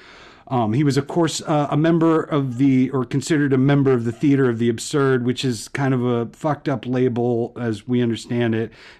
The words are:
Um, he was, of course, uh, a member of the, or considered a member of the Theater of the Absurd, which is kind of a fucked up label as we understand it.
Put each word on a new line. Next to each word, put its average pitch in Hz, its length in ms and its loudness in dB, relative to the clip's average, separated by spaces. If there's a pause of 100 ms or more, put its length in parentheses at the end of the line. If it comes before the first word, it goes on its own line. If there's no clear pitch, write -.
(480)
Um, 117 240 0
he 135 100 2
was, 139 140 2
of 135 100 0
course, 165 360 -2
uh, 147 280 -2
a 147 60 -2
member 160 440 4
of 135 380 -2
the, 131 320 4
or 127 140 -2
considered 143 480 -2
a 131 60 4
member 139 340 4
of 120 120 2
the 117 60 -2
Theater 139 400 2
of 113 80 -2
the 117 100 0
Absurd, 131 560 0
which 127 200 -2
is 123 240 -4
kind 135 260 -2
of 123 100 0
a 117 280 0
fucked 147 360 -4
up 127 180 -4
label 120 680 0
as 110 300 -6
we 123 160 0
understand 117 540 -2
it. 110 160 -4 (280)